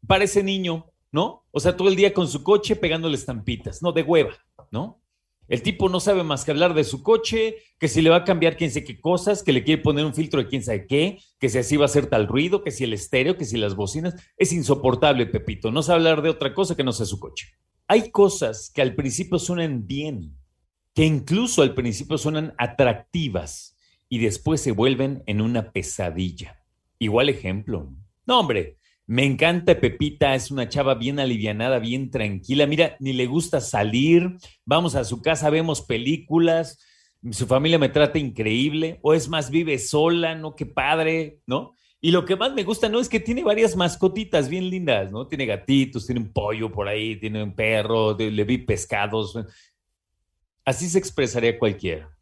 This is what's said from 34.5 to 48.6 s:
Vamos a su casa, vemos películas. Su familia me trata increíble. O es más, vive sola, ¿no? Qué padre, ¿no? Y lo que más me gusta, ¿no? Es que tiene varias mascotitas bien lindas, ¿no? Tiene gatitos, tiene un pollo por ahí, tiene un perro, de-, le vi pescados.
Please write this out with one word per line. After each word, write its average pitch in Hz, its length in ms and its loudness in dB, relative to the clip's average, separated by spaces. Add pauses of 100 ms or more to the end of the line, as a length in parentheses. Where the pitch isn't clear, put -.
Vamos 165 300 2
a 135 80 0
su 117 180 -6
casa, 151 300 0
vemos 160 320 0
películas. 160 960 0 (540)
Su 107 160 -4
familia 151 280 4
me 143 120 4
trata 147 320 2
increíble. 135 840 -2
O 151 100 4
es 147 160 2
más, 151 220 -4
vive 156 300 0
sola, 165 560 0
¿no? 156 180 -12
Qué 143 100 -8
padre, 160 800 -2
¿no? 143 280 -4 (280)
Y 165 120 2
lo 180 120 4
que 185 120 0
más 254 180 -2
me 226 80 -2
gusta, 214 260 0
¿no? 226 120 0
Es - 80 -2
que 226 100 0
tiene 240 240 -2
varias 214 320 2
mascotitas 185 760 0
bien 185 220 -4
lindas, 131 400 -2
¿no? 117 160 -8
Tiene 139 180 -6
gatitos, 123 600 0
tiene 123 140 -4
un 107 120 -8
pollo 110 380 -2
por 98 160 -4
ahí, 107 300 -4
tiene 107 260 -6
un 101 100 -6
perro, 110 640 2
de-, 107 160 -2
le 104 140 0
vi 123 140 0
pescados. 104 800 -4 (1300)